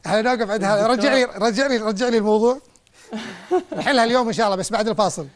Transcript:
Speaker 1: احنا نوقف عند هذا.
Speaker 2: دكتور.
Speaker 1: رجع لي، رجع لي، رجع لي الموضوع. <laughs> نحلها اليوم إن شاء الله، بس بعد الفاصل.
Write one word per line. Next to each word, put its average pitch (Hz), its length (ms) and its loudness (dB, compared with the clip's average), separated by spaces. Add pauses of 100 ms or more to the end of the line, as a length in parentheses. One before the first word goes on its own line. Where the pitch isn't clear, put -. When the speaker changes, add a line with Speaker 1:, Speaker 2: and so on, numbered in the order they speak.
Speaker 1:
احنا 214 160 0
نوقف 233 280 0
عند 208 140 -2
هذا. 202 180 2
Speaker 2:
دكتور. 226 80 2
Speaker 1:
رجع 262 240 2
لي، 254 100 4
رجع 233 420 0
لي، 262 100 0
رجع 214 320 -2
لي 233 100 2
الموضوع. 214 400 2 (600)
<laughs> - 600 -6
نحلها 247 260 2
اليوم 240 220 0
إن 226 60 -2
شاء 196 140 0
الله، 196 100 0
بس 185 160 -4
بعد 220 160 0
الفاصل. 185 480 -2